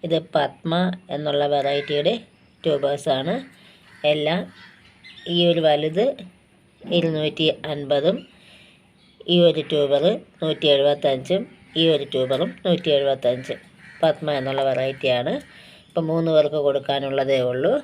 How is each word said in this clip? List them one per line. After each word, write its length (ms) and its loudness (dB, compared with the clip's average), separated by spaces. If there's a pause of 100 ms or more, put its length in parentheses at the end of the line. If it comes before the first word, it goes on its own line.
ഇത് 100 0 (200)
പത്മ 400 -2 (400)
എന്നുള്ള 280 -2 (100)
വെറൈറ്റിയുടെ 580 0 (520)
ട്യൂബേഴ്സാണ്. 720 -2 (800)
എല്ലാം 280 0 (960)
ഈ 20 0 (140)
ഒരു 160 2
വലുത് 400 2 (920)
ഇരുന്നൂറ്റി 500 0 (240)
അൻപതും 460 0 (1160)
ഈ 20 4 (120)
ഒരു 140 2 (100)
ട്യൂബർ 320 2 (400)
നൂറ്റി 320 -2
എഴുപത്തഞ്ചും 640 0 (400)
ഈ 20 4 (120)
ഒരു 180 -2
ട്യൂബറും 360 -2 (160)
നൂറ്റി 300 0
എഴുപത്തഞ്ച്. 600 -2 (460)
പത്മ 260 0 (120)
എന്നുള്ള 300 -2
വെറൈറ്റിയാണ്. 640 -2 (560)
ഇപ്പം 220 -4
മൂന്ന് 260 0
പേർക്ക് 300 2
കൊടുക്കാനുള്ളതേ 720 0 (120)
ഉള്ളൂ. 220 0 (100)